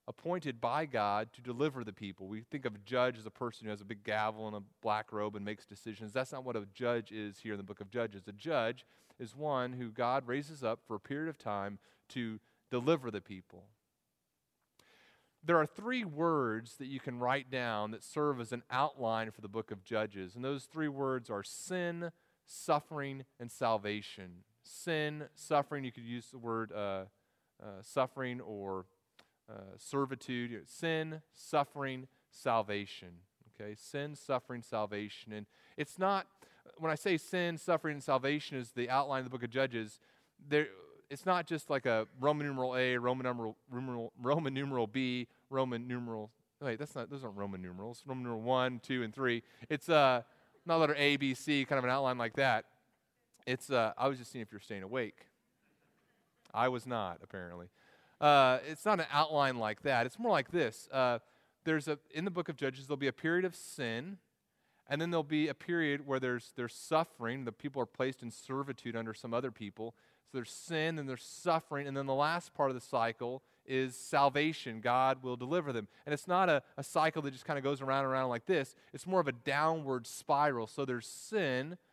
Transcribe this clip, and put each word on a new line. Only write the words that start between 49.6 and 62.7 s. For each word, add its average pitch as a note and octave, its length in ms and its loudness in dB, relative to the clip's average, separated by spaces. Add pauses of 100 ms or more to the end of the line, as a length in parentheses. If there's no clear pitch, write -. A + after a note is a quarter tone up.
It's, D3 200 -2
uh, C3+ 340 8 (420)
not E3 160 4
letter D3+ 160 6
A, C#3+ 200 6
B, C3+ 180 0
C, C#3 300 2
kind C3+ 140 2
of B2+ 60 2
an B2 60 2
outline C3 280 2
like A#2 160 -2
that. B2+ 300 4 (840)
It's, B2+ 240 -2
uh, A#2 260 4
I C3 120 2
was C#3 100 0
just A#2+ 140 -14
seeing B2 100 -8
if G#2 80 -10
you're G#2 100 -12
staying G2 220 -8
awake. G#2+ 440 -4 (1300)
I A#2+ 160 4
was B2 180 -2
not, G2+ 360 -4
apparently. F2 460 -12 (520)
Uh, C3+ 460 8
it's D#3 180 -10
not G#3 140 4
an D#3+ 140 -2
outline C#3+ 460 4
like G#2+ 240 -2
that. B2 240 4
It's - 120 -10
more A3+ 140 2
like C#3+ 180 2
this. C#3+ 400 -2
Uh, B2+ 300 2 (440)
there's D#3+ 220 0
a, D3+ 120 -2 (140)
in D#3+ 120 -2
the G3+ 60 -2
book E3+ 180 -2
of D#3 80 -6
Judges, C3+ 300 -4